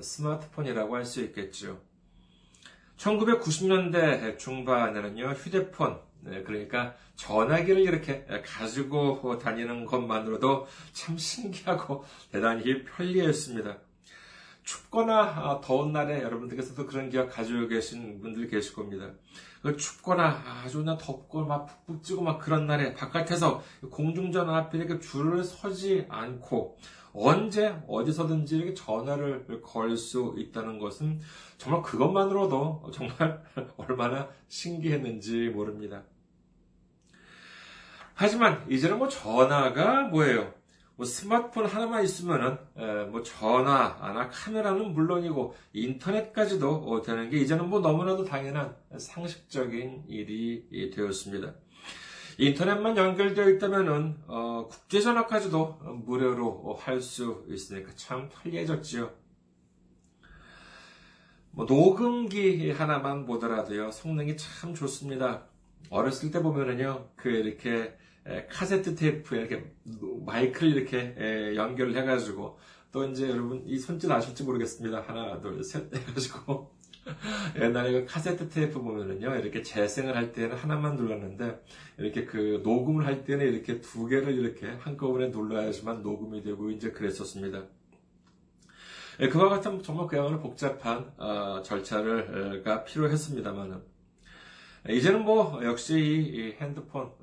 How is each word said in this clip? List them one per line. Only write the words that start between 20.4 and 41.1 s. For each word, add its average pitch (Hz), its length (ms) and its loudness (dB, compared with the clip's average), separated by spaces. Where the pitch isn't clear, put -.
아주 131 140 -6
그냥 160 200 0
덥고 - 460 -6
막 - 420 -6
푹푹 160 160 -10
찌고 180 200 -4
막 156 180 0
그런 156 260 2
날에 143 280 2
바깥에서 165 680 0
공중전화 165 640 0
앞에 160 220 0
이렇게 170 200 -2
줄을 165 460 0
서지 190 640 -2
않고 123 720 -4
언제 190 720 4
어디서든지 151 680 0
이렇게 175 180 0
전화를 127 880 -4
걸 117 340 -2
수 113 400 -2
있다는 110 440 -8
것은 151 400 -2
정말 160 240 0
그것만으로도 185 1080 2
정말 156 500 0
<laughs> - 240 -8
얼마나 123 500 0
신기했는지 120 1000 -2
모릅니다. 104 520 -6
하지만 208 520 6
이제는 156 260 4
뭐 269 120 2
전화가 139 1000 4
뭐예요? 135 460 4
뭐 123 80 -6
스마트폰 220 600 0